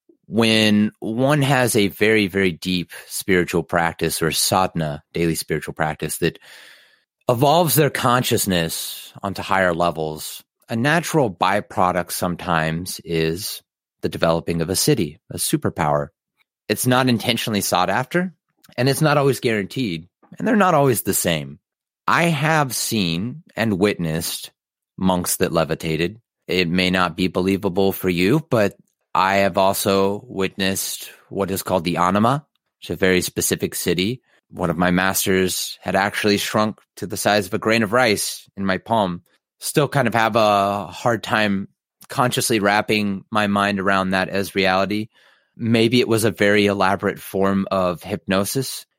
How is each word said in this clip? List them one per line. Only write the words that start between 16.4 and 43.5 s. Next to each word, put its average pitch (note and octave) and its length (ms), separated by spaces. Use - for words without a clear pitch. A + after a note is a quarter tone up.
It's G#2+ 180
not B2+ 220
intentionally A2+ 520
sought F2+ 300
after, E3 440
and B2 120
it's C#3 140
not D3 160
always C#3 200
guaranteed, G2+ 680
and - 80
they're A3 100
not F#3+ 180
always C#3 280
the G2 120
same. D2 440
I C3+ 180
have D3+ 500
seen G#2 680
and G#2+ 240
witnessed E2 760
monks F#2 400
that F2 160
levitated. E2 680
It F2 200
may F#2 220
not F2+ 260
be F#2 120
believable F#2+ 640
for - 160
you, F#2 420
but G#2 240
I F#2+ 220
have G2 220
also G2 680
witnessed F#2+ 840
what F#2+ 220
is F#2+ 120
called F#2 220
the E2 140
anima, G#2 480
which - 120
is F#2 40
a E2 40
very F#2 220
specific - 540
siddhi. F#2 460
One F2+ 220
of E2 80
my F2+ 120
masters F#2 920
had F#2+ 140
actually G2+ 440
shrunk G#2+ 420
to G#2 100
the G2 100
size G#2 300
of G2 80
a G#2 40
grain A2+ 240
of G2+ 100
rice A2+ 640
in G2 80
my F#2+ 140
palm. F#2+ 440
Still - 300
kind C3 200
of G2+ 60
have A2+ 220
a G2+ 500
hard G#2+ 360
time G#2 460
consciously B2 500
wrapping G2+ 720
my G#2+ 160
mind G2+ 320